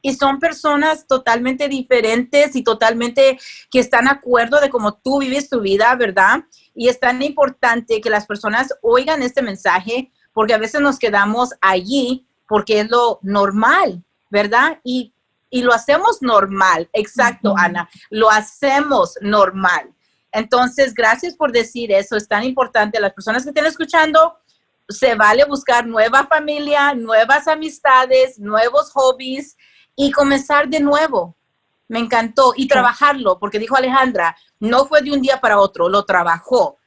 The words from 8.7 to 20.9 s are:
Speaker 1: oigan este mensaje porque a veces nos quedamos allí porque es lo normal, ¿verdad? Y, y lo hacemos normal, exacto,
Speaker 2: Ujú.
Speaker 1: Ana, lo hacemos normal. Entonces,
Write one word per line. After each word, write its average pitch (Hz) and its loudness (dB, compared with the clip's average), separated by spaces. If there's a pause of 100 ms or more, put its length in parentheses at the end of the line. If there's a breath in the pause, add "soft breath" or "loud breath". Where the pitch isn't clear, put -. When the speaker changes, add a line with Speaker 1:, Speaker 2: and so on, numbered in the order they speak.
Speaker 1:
oigan 269 0
este 254 -4
mensaje 202 -4 (200)
porque 220 0
a 220 0
veces 226 -4
nos 277 0
quedamos 220 0 (100)
allí 240 -2 (200)
porque 208 0
es 214 -4
lo 240 2
normal, 202 0 (260)
¿verdad? 233 0
Y, 247 -6 (380)
y 247 -4
lo 240 4
hacemos 320 0
normal, 196 0
exacto, 208 -2
Speaker 2:
Ujú. 190 -2
Speaker 1:
Ana, 175 -2 (220 soft breath)
lo 214 2
hacemos 262 -2
normal. 190 0 (400)
Entonces, 247 0